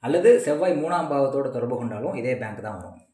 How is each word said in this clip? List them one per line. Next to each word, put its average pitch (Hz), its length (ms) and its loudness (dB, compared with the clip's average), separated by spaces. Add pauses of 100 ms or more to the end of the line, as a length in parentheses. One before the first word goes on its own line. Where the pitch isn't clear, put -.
அல்லது 160 260 4 (100)
செவ்வாய் 160 420 0
மூணாம் 165 300 -2
பாவத்தோட 139 420 0
தொடர்பு 120 240 -4
கொண்டாலும் 117 420 -6
இதே 123 220 -2
பேங்க் 104 240 -10
தான் 107 120 -10
வரும். - 220 -16 (140)